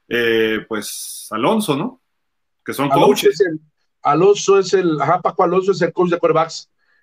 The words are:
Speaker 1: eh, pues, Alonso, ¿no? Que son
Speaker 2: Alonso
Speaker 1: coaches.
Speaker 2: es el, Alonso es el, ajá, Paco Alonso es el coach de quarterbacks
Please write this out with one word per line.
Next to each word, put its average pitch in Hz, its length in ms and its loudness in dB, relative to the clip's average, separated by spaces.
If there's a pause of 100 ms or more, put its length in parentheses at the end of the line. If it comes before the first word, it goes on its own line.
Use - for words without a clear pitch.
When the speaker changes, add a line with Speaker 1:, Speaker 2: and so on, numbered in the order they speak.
Speaker 1:
eh, 113 600 0
pues, - 640 -10
Alonso, 156 420 0
¿no? 180 260 -8 (640)
Que - 80 -10
son 143 200 -2
Speaker 2:
Alonso 170 140 4
Speaker 1:
coaches. - 340 2
Speaker 2:
es 196 60 4
el, 156 140 -6 (420)
Alonso 196 580 2
es 185 140 -2
el, 175 260 2
ajá, 165 200 0
Paco 185 220 -2
Alonso 185 300 0
es 160 100 0
el 170 100 -2
coach 180 180 0
de 170 80 -2
quarterbacks 160 520 -2 (320)